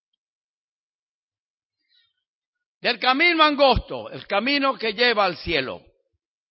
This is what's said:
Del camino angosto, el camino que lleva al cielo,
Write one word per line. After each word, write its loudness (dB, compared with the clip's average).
Del -2
camino 2
angosto, 2
el -14
camino -2
que -4
lleva 2
al -2
cielo, -4